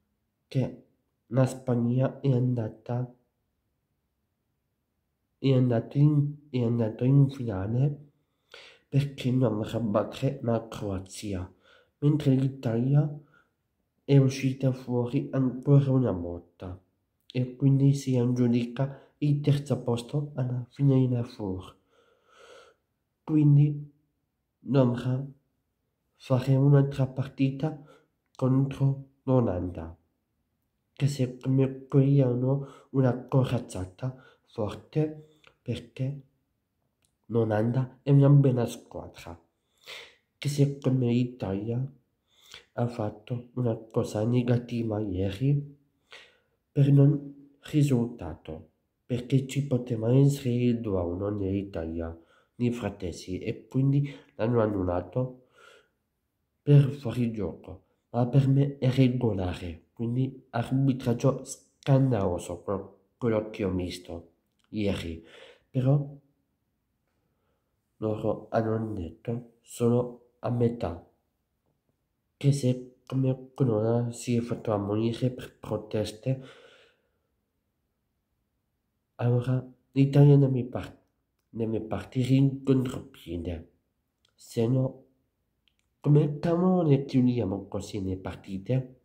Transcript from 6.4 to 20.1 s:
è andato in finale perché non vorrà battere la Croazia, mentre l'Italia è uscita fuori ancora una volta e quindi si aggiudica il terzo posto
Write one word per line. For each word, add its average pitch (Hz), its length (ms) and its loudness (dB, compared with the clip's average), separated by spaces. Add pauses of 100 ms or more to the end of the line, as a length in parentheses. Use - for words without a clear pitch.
è 127 120 -2
andato 117 420 -2
in 135 260 6
finale 117 800 -4 (760)
perché 139 440 -2
non 123 260 0
vorrà 107 240 -4
battere 107 640 -2
la 113 260 -2
Croazia, 95 840 -8 (500)
mentre 147 340 2
l'Italia 135 840 0 (840)
è 139 140 6
uscita 131 540 2
fuori 123 600 -4
ancora 135 600 2
una 123 200 2
volta 87 680 -10 (460)
e 127 320 -6
quindi 139 380 4
si 131 240 -2
aggiudica 123 1000 0
il 147 240 0
terzo 139 400 0
posto 143 540 -6